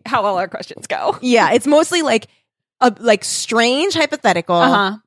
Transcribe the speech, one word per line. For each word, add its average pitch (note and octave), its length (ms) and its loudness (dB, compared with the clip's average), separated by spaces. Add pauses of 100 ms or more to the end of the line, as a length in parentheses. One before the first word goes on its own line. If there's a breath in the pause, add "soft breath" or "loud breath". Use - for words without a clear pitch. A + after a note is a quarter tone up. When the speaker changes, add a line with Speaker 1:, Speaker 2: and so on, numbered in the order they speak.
Speaker 1:
how A3+ 200 -2
all G3+ 120 -2
our F3+ 120 -4
questions - 360 -14
go. - 360 -4
Speaker 2:
Yeah, A#3 320 2
it's - 120 0
mostly, D4+ 360 2
like, A#3+ 260 -2 (540)
a, B3 180 4
like, A3 240 2
strange B3+ 720 -2
hypothetical. A#3+ 640 -2
Speaker 1:
Uh-huh. G3+ 500 0